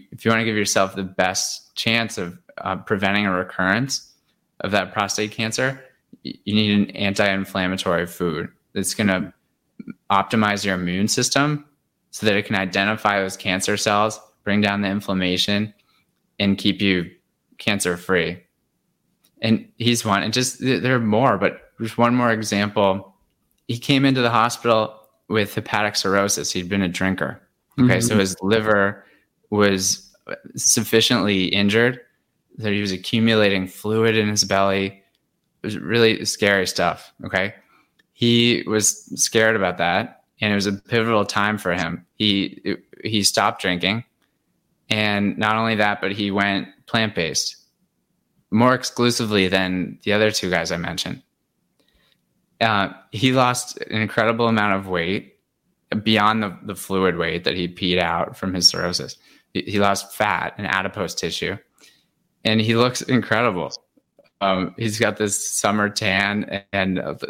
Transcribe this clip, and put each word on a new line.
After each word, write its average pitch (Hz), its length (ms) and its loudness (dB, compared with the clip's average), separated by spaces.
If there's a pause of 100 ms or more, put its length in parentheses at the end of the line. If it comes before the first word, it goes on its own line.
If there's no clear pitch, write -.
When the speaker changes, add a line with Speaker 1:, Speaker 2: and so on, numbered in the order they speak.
(120)
Speaker 1:
if - 140 -8
you 113 60 4
wanna 113 140 2
give 110 120 -2
yourself 98 380 0
the 98 80 -6
best - 720 -4
chance 113 420 -2
of, 90 200 -8 (220)
uh, 95 160 -4
preventing 101 500 0
a 98 60 0
recurrence 95 840 -2 (460)
of 98 120 -4
that 95 200 0
prostate 107 400 -2
cancer, 131 520 -4 (420)
y-, - 80 -12 (100)
you 101 100 -4
need 104 240 4
an 101 200 0
anti-inflammatory 95 1080 -2
food 87 440 -4 (240)
that's 98 200 -4
gonna 95 400 0 (760)
optimize 101 520 2
your 98 120 0
immune 90 320 -2
system 143 580 0 (460)
so - 140 -6
that 107 100 4
it 104 100 0
can 113 100 -4
identify 101 640 0
those 95 160 -4
cancer 98 400 -2
cells, 107 440 0 (240)
bring 104 180 0
down 101 200 0
the 101 60 -2
inflammation, 98 840 -2 (680)
and 98 180 2
keep 98 240 -2
you 92 280 0 (480)
cancer-free. 87 840 -2 (1000)
And 113 260 0 (100)
he's 117 280 -2
one, 98 180 2
and 113 80 -4
just 127 280 -2
th-, 123 220 0
there 127 140 2
are 127 40 2
more, 113 380 2
but - 440 -2
just 113 160 -8
one 120 180 4
more 123 160 4
example. 104 840 0 (520)
He 120 100 -6
came 135 280 2
into 131 160 2
the 120 80 4
hospital 113 680 2 (280)
with 104 280 0
hepatic 107 400 -2
cirrhosis. 101 560 0
He'd 90 180 -4
been 101 140 0
a 92 40 0
drinker. 92 540 -2 (380)
Okay, 117 200 4
so 117 120 0
Speaker 2:
Mm-hmm. 107 80 4
Speaker 1:
his 95 220 0
liver 104 640 2 (440)
was 98 640 0 (400)
sufficiently 104 880 2
injured 107 540 2 (580)
that 107 140 -4
he 101 100 -2
was 101 100 -2
accumulating 101 760 2
fluid 110 480 0
in 107 140 2
his 104 140 0
belly. 98 420 2
It - 800 -16
was 107 120 -6
really 110 480 2
scary 98 420 2
stuff, - 440 -2 (140)
okay? 95 300 -2 (580)
He 120 540 2
was 104 380 -2 (160)
scared 110 340 2
about 92 240 0
that, 87 440 -2 (160)
and 107 120 0
it 104 40 0
was 98 120 0
a 104 60 -2
pivotal 113 520 0
time 104 320 -2
for 92 160 -2
him. 85 320 -4 (100)
He, 101 600 -2 (280)
he 107 200 -2
stopped 107 380 0
drinking, 95 420 -2 (840)
and 104 480 0
not 107 180 2
only 113 200 0
that, 104 240 0
but 98 120 -2
he 101 180 -4
went 98 380 -2 (180)
plant-based 92 720 -2 (960)
more 123 240 4
exclusively 117 720 0
than 92 560 -2
the 101 100 0
other 107 160 4
two 98 220 -2
guys 87 200 0
I 87 60 -4
mentioned. 87 460 -8 (1400)
Uh, 104 320 2 (180)
he 127 220 0
lost 123 460 0
an - 200 -6
incredible 113 480 2
amount 104 280 2
of 98 120 -4
weight 90 520 -4 (640)
beyond 107 400 4
the, 95 200 -6
the 101 120 -8
fluid 95 420 0
weight 85 280 -2
that 78 100 -2
he 87 120 -2
peed 90 300 -2
out 85 400 -2
from 95 160 -4
his 87 140 4
cirrhosis. 87 500 -2 (380)
He, 87 80 -4
he 101 160 -2
lost 101 340 0
fat 92 460 -2
and 104 80 -6
adipose 95 480 -4
tissue, 85 420 -6 (880)
and 110 160 2
he 113 140 2
looks 123 260 2
incredible. 113 720 0 (680)
Um, 95 380 0
he's 110 220 -4
got 107 180 2
this - 340 -2
summer 104 380 0
tan, 101 720 -2 (100)
and, 95 260 0
uh, - 160 -6 (140)